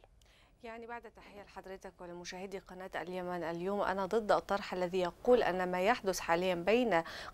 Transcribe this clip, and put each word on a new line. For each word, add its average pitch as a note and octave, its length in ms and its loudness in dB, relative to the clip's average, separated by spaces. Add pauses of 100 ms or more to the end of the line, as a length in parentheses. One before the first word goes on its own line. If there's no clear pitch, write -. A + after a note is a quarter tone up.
(640)
يعني A#3 220 -12
بعد A#3 160 -12
تحية G3+ 400 -20
لحضرتك F#3+ 580 -14
ولمشاهدي F3+ 580 -10
قناة F#3 320 -12 (120)
اليمن F3+ 400 -6
اليوم، F3 380 -2
أنا F#3+ 260 0
ضد G#3 260 2
الطرح G3 420 0
الذي F3+ 260 0
يقول F3+ 420 4
أن F3+ 280 2
ما F3+ 100 0
يحدث G3 400 2
حاليًا F3 340 4
بين F#3+ 480 4 (320)